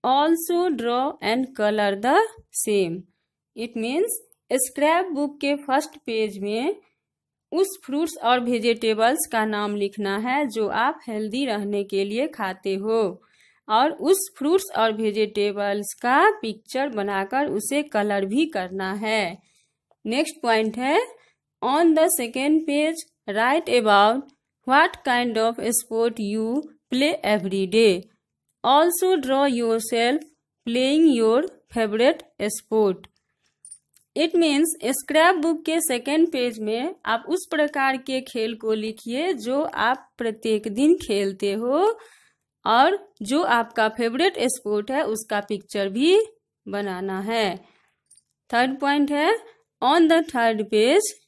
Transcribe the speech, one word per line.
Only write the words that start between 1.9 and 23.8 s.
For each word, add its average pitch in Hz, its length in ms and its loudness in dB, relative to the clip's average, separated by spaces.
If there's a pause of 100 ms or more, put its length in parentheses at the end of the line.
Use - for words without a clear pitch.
the 254 240 2 (340)
same। 185 440 0 (580)
It 233 220 -8
means 285 340 -2 (420)
स्क्रैप 311 520 2
बुक 294 360 -6
के 285 140 0
फर्स्ट 285 500 -4
पेज 220 340 -4
में 226 360 -4 (760)
उस 370 340 -2
फ्रूट्स 302 380 -4
और 247 160 2
वेजिटेबल्स 233 920 0
का 220 140 0
नाम 208 300 -4
लिखना 202 420 -4
है 254 300 -2
जो 220 200 -2
आप 277 400 -2
हेल्दी 214 380 -4
रहने 202 380 -2
के 196 200 -2
लिए 226 240 -2
खाते 190 480 -6
हो, 214 480 -2 (460)
और 269 220 4
उस 370 460 0
फ्रूट्स 339 280 0 (120)
और 220 160 2
वेजिटेबल्स 208 1080 -2
का 285 280 4
पिक्चर 269 600 -4
बनाकर 202 560 -2
उसे 277 380 -2
कलर 208 420 -2
भी 247 200 0
करना 190 480 -6
है। 208 440 -2 (680)
नेक्स्ट 277 360 -4
पॉइंट 220 360 0
है, 277 240 2 (640)
on 311 340 4
the 320 100 4 (140)
second 269 480 0
page, 302 340 -2 (260)
write 247 400 0 (120)